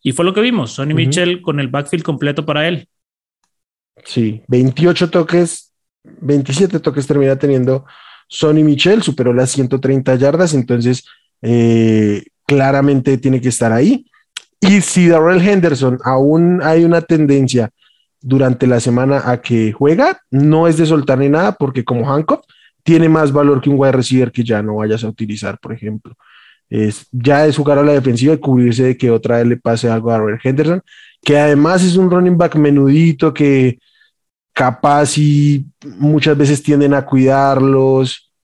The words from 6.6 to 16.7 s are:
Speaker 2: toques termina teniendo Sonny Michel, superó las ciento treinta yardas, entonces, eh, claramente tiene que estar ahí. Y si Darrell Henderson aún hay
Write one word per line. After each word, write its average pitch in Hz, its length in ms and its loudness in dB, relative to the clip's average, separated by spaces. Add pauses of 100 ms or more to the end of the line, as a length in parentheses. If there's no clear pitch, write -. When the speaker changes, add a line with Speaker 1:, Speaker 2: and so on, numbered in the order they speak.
Speaker 2:
toques 139 260 -4
termina 139 320 0
teniendo 135 460 -2 (440)
Sonny 156 340 0
Michel, 151 400 2
superó 123 300 -2
las 127 180 0
ciento 135 300 -2
treinta 135 340 0
yardas, 151 400 0
entonces, 123 500 -2 (380)
eh, 113 800 2 (240)
claramente 139 720 2
tiene 131 220 -2
que 127 80 -2
estar 117 240 -2
ahí. 202 340 0 (540)
Y 196 200 4
si 175 280 2
Darrell 165 380 4
Henderson 143 580 0
aún 156 580 2
hay 160 220 2